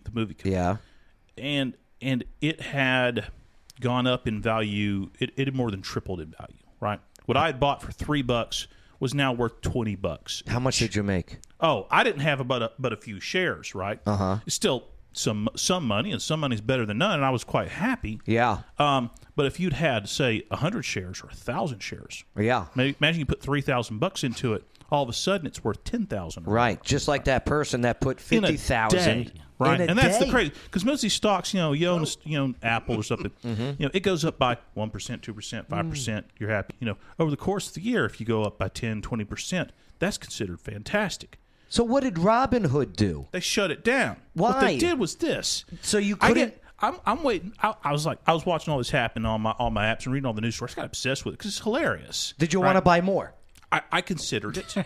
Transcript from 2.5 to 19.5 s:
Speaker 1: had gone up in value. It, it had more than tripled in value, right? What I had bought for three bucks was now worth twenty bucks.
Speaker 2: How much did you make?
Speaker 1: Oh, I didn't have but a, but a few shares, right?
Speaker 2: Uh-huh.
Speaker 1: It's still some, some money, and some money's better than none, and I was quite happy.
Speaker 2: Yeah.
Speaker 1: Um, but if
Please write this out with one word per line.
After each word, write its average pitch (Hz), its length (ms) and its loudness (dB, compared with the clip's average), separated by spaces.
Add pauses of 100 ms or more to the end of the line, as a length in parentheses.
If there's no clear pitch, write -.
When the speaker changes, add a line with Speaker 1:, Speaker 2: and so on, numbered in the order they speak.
Speaker 1:
had 127 680 0 (540)
gone 123 260 2
up 123 200 0
in 107 140 -2
value. 104 760 0
It, 135 180 -2
it 135 100 0
had 135 80 -4
more 123 160 0
than 98 120 -6
tripled 95 380 -6
in 78 180 -12
value, - 240 -18 (180)
right? 104 200 -2 (260)
What 120 100 4
I 151 100 4
had 135 140 -2
bought 160 220 2
for - 100 -10
three 147 300 -2
bucks 120 440 -2 (340)
was 123 140 -2
now 139 180 2
worth 120 280 -2
twenty 110 340 -2
bucks. 92 520 -6
Speaker 2:
How 120 120 0
much 127 200 0
did 113 180 0
you 104 60 2
make? 98 360 -2 (220)
Speaker 1:
Oh, 147 300 2
I 196 140 6
didn't 196 180 0
have 139 260 0
but 127 140 0
a, 110 160 -2
but 131 140 -2
a 107 40 -4
few 98 240 -12
shares, 160 540 -2
right? 101 320 -4
Speaker 2:
Uh-huh. 98 400 2
Speaker 1:
It's - 100 -4
still 139 280 0 (280)
some, 107 440 -2
some 180 300 0
money, 117 260 0
and - 100 -4
some 156 180 -2
money's 127 200 -2
better 120 260 0
than 104 120 -2
none, 190 180 2
and 139 80 0
I 131 60 2
was 127 120 -2
quite 104 260 -2
happy. 147 580 -4
Speaker 2:
Yeah. 113 320 4 (200)
Speaker 1:
Um, 135 320 2 (240)
but 143 120 2
if 123 120 -4